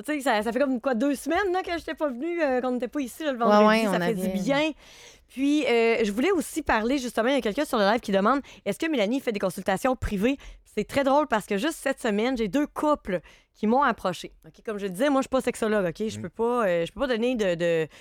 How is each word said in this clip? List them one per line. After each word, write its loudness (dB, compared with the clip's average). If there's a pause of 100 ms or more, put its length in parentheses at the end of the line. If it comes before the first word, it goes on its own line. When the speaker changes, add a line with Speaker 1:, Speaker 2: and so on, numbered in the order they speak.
Speaker 1:
tu -2
sais, -2
ça, 2
ça -2
fait -2
comme, 0
quoi, -2
deux 0
semaines, -2
là, -2
que -8
j'étais -8
pas -4
venue, -6
euh, 0
qu'on -2
n'était -4
pas -6
ici, -10
là, -2
le -6
Speaker 2:
Ouais, 0
Speaker 1:
vendredi. 6
Speaker 2:
ouais, 4
Speaker 1:
Ça 0
Speaker 2:
on 0
Speaker 1:
fait 0
du -4
Speaker 2:
avait -2
Speaker 1:
bien. 0 (580)
Puis, 0
euh, 2
je 0
voulais 0
aussi -2
parler, 0
justement, -2
il 2
y 2
a 0
quelqu'un -2
sur 0
le 4
live 2
qui -6
demande, « 2 (240)
Est-ce -2
que -2
Mélanie 0
fait -4
des -6
consultations 0
privées ? » 0 (380)
C'est -2
très -2
drôle 4
parce -2
que -2
juste -2
cette -2
semaine, 0
j'ai -2
deux 0
couples -2 (360)
qui -4
m'ont 4
approché. -2 (140)
Ok, -20 (100)
comme -8
je -6
le -4
disais, 0
moi, 2
je -6
suis -10
pas 2
sexologue, 0
ok ? -4
Je -8
Speaker 3:
Mm. -8
Speaker 1:
peux -8
pas, 0
euh, 2
je -10
peux -16
pas 0
donner 0
de, 0
de, 0 (140)